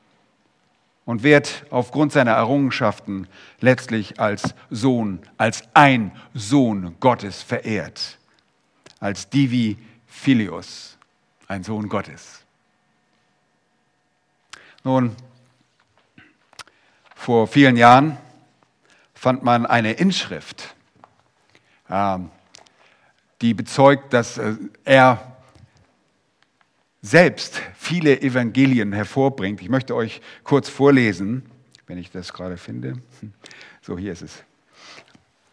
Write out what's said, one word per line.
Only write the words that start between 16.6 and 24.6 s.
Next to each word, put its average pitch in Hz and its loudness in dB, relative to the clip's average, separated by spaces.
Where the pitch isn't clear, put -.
vor 117 0
vielen 139 4
Jahren 131 8
fand 127 -2
man 120 2
eine 113 0
Inschrift, - -4
ähm, 92 -4
die 117 0
bezeugt, 139 2
dass, 120 -2
äh, 110 -4